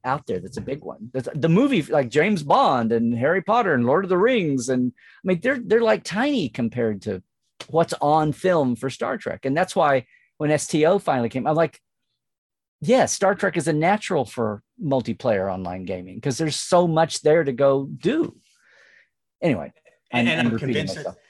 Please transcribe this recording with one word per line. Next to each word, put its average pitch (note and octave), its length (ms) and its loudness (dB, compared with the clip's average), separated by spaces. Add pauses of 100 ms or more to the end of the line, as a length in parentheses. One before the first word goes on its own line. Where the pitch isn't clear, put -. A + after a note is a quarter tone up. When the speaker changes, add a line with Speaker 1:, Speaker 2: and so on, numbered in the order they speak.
Speaker 1:
out C3+ 200 -2
there. F#2+ 140 -4
That's F2+ 180 -12
a A2+ 40 -8
big C#3 220 -10
one. G#2+ 280 -14
That's, B2+ 240 -6
the D#3+ 140 2
movie, A3+ 320 4
like C#3+ 280 0
James D#3+ 340 2
Bond D3 500 2
and A#2 240 2
Harry D#3 240 0
Potter G#3 320 2
and A#2+ 120 2
Lord D#3+ 200 2
of F3 40 -10
the F#3 80 2
Rings, F3 520 2
and B2+ 260 0
I - 320 -12
mean, F#3 140 0
they're, C4 180 0
they're, A3 220 2
like, A3 220 2
tiny A3+ 460 -2
compared A2+ 540 -4
to F#2 180 -6 (460)
what's E3 340 0
on D#3 300 2
film D3 440 0
for C3+ 140 -6
Star - 280 -6
Trek. - 260 -10
And C3+ 140 -2
that's F3 180 -2
why C#3+ 300 2 (320)
when D3+ 120 -2
S D3+ 160 0
T D3+ 200 2
O F#3 120 4
finally B2+ 320 -2
came, B2 160 -6
I'm D3+ 100 2
like, E3 240 0 (1000)
"Yeah, G#3+ 240 4
Star F#3+ 300 0
Trek F#3+ 200 -2
is D#3+ 120 -2
a E3 60 0
natural E3 520 0
for A2 360 -4 (220)
multiplayer A#2 720 -2
online F#2 320 -8
gaming F2+ 340 -10
'cause C3 180 -4
there's D#3 220 -4
so F3+ 280 2
much D#3+ 340 0
there D#3 220 4
to C#3 100 -2
go C#3 320 2
do." A#3 500 -4 (1080)
Anyway, G2 300 -2 (400)
Speaker 2:
And, A#2+ 160 2
Speaker 1:
I'm, A#2+ 40 2
Speaker 2:
and - 100 0
Speaker 1:
I'm A#2+ 60 2
Speaker 2:
I'm A2+ 60 0
Speaker 1:
repeating B2+ 200 -2
Speaker 2:
convinced F#3 220 -4
that, E3 60 -12
Speaker 1:
myself. - 160 -10 (120)